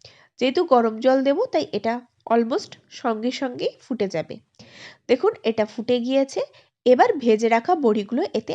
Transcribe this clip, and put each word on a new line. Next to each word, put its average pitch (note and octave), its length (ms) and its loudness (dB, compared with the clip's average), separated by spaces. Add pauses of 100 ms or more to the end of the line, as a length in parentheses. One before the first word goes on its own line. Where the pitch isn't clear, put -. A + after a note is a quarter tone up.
(400)
যেহেতু C4 260 0
গরম A#3 340 4
জল B3+ 240 2
দেব, C#4 220 2
তাই E4+ 280 -2
এটা A3+ 200 -4 (360)
almost A#3 420 0 (180)
সঙ্গে A3+ 420 -6
সঙ্গেই B3+ 500 -6
ফুটে G#3 260 -4
যাবে। D#3+ 280 -8 (720)
দেখুন, F#4 240 2 (120)
এটা A3 220 0
ফুটে A#3+ 340 -4
গিয়েছে। C4+ 420 -2 (440)
এবার C#4 320 6
ভেজে A3+ 320 2
রাখা A#3 260 2
বড়িগুলো A#3 460 0 (120)
এতে - 220 -4